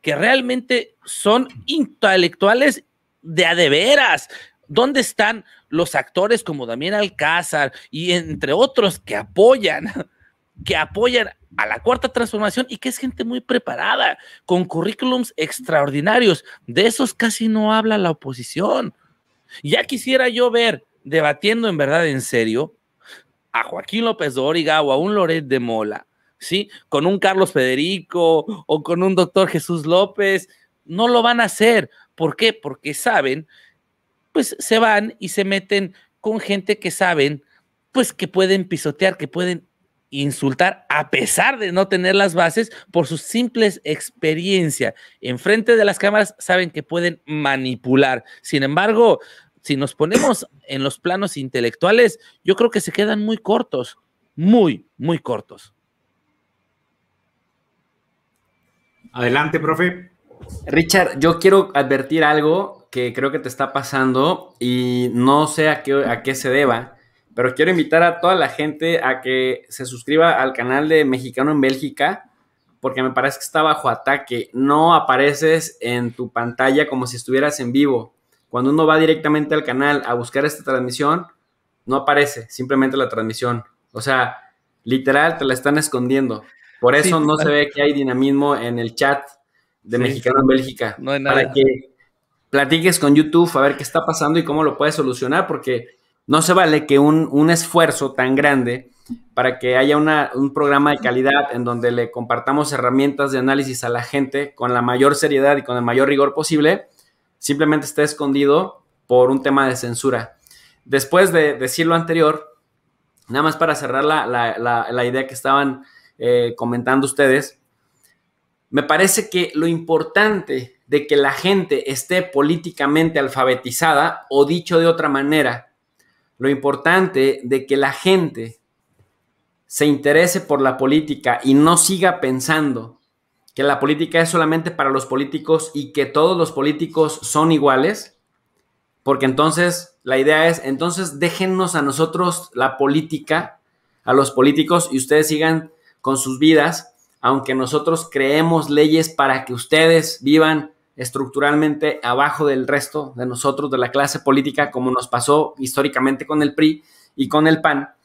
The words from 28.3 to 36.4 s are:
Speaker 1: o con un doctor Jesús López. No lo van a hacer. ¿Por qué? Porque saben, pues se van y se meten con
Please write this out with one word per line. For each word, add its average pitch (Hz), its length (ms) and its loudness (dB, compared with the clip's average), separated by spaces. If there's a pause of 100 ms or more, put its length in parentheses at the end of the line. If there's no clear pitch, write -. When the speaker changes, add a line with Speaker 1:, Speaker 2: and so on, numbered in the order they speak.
Speaker 1:
o 151 160 -2
con 170 200 -2
un 190 120 2
doctor 180 340 2
Jesús 160 380 -4
López. 190 600 0 (360)
No 185 240 -2
lo 240 140 4
van 240 180 0
a 233 40 4
hacer. 214 440 2 (280)
¿Por 160 200 -2
qué? 226 160 2
Porque 147 400 -12
saben, 151 540 -2 (840)
pues - 260 -2
se - 200 0
van 220 400 2
y 190 100 -10
se 196 160 -2
meten 196 500 -4 (260)
con 214 200 -4